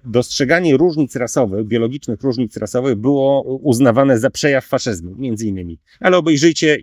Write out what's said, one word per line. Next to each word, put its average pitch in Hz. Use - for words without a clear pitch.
dostrzeganie 135
różnic 151
rasowych, 110
biologicznych 117
różnic 123
rasowych 123
było 135
uznawane 131
za 107
przejaw 139
faszyzmu, 92
między 113
innymi. 90
Ale 185
obejrzyjcie 156